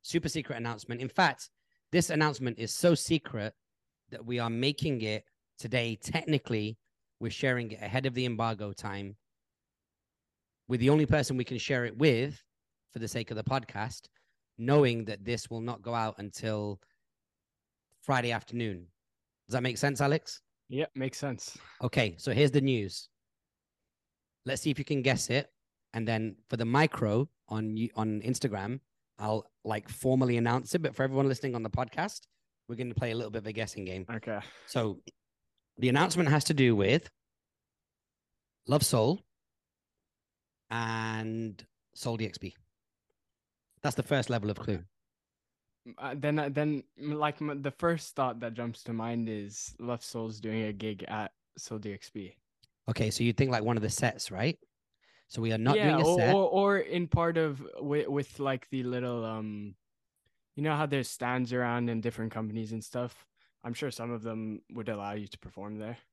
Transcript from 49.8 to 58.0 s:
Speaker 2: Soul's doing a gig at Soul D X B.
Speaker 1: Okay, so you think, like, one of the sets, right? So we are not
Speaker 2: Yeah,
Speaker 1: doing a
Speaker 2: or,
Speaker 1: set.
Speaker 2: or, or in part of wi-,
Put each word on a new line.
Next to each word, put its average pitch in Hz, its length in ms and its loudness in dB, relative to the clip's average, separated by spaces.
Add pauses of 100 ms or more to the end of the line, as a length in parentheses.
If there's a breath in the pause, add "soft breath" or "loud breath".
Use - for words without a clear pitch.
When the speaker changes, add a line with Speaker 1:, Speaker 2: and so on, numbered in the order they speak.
Speaker 2:
Soul's 113 360 -8
doing 110 240 -2
a 107 100 -2
gig 104 340 -6
at 107 240 -4 (240)
Soul - 220 -10
D 104 160 -6
X - 160 -14
B. 95 260 -12 (540)
Speaker 1:
Okay, 117 220 0
so - 120 -2
you 120 80 4
think, 131 200 4
like, 113 120 2
one 117 140 2
of 107 60 0
the 107 80 0
sets, - 400 -2
right? 123 260 0 (720 soft breath)
So - 120 -6
we 113 100 2
are 110 60 2
not 123 200 4
Speaker 2:
Yeah, - 160 6
Speaker 1:
doing 139 100 4
a 151 40 6
Speaker 2:
or, 175 120 6
Speaker 1:
set. - 160 6
Speaker 2:
or, - 80 6
or 196 340 4
in 175 300 0
part 170 300 4
of 156 200 0 (200)
wi-, 147 280 0